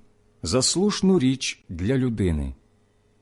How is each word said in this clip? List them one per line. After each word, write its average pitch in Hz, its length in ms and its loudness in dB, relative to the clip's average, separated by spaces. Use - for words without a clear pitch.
за 107 200 0
слушну 190 560 2
річ 131 500 -2
для 98 300 -2
людини: 92 560 -2